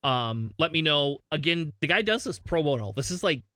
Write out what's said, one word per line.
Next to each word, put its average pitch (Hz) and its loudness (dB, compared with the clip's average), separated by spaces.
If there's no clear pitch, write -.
um, 113 -2
let 160 0
me 160 0
know. 143 0
Again, 156 -2
the 151 4
guy 180 6
does 214 0
this - -6
pro 165 0
bono. 117 0
This 135 -4
is, 180 -6
like, 156 0